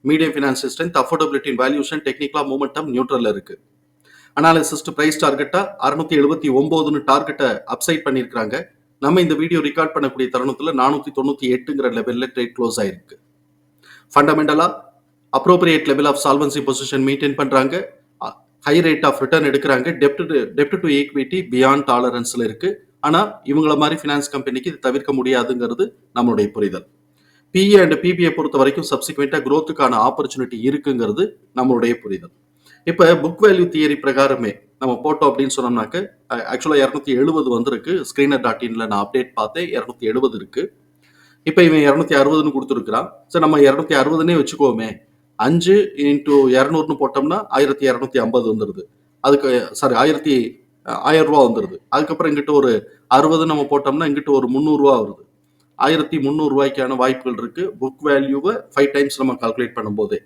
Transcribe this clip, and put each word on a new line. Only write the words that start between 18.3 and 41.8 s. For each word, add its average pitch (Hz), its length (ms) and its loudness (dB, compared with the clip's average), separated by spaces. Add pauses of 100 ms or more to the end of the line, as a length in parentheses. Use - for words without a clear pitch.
high 156 200 2
rate 160 240 0
of 139 140 2
return 156 240 0
எடுக்கிறாங்க. 139 560 2
Debt 143 160 4
to, 165 220 -4 (280)
debt 180 180 -4
to 170 60 -2
equity 143 600 -2
beyond 135 340 4
tolerance-ல 120 600 -2
இருக்கு. 180 400 -6 (160)
ஆனா 175 440 0
இவங்கள 147 320 0
மாதிரி 151 240 0
ஃபினான்ஸ் 147 300 -4
கம்பெனிக்கு 131 400 -6
இது 147 80 -16
தவிர்க்க 139 340 -2
முடியாதுங்கிறது 127 800 -2 (240)
நம்மளுடைய 104 320 2
புரிதல். 98 400 -4 (640)
பி 196 240 4
இ 190 80 10
and 156 160 4
பி 175 160 0
பி 170 160 2
பொறுத்த 139 280 -2
வரைக்கும் 139 320 2
சப்சிக்வென்ட்டா 143 520 -4
growth-ுக்கான 143 540 0
ஆப்பர்ச்சுனிட்டி 127 680 -2
இருக்குங்கிறது 139 680 -2 (240)
நம்மளுடைய 123 380 0
புரிதல். 98 380 -8 (540)
இப்ப 170 300 4
புக் 170 280 -2
வேல்யூ 185 240 6
தியரி 151 360 0
பிரகாரமே 131 520 0 (240)
நம்ம 123 260 -2
போட்டோம் 151 200 0
அப்படின்னு 139 320 2
சொன்னோம்னாக்க, 123 500 -4 (260)
அ, 120 260 -6
ஆக்சுவலா 156 120 -4
இருநூத்தி 139 340 2
எழுபது 139 460 0
வந்திருக்கு. 120 540 -4 (100)
ஸ்கிரீனர் 139 260 2
டாட் 113 200 -2
இன்ல 113 260 -6
நான் 101 200 -2
அப்டேட் 127 280 -4
பார்த்தேன், 147 360 -6
இருநூத்தி 120 280 -8
எழுபது 113 380 -2
இருக்கு. 127 360 -8 (680)
இப்ப 160 200 2
இவன் 156 160 6
இருநூத்தி 147 340 2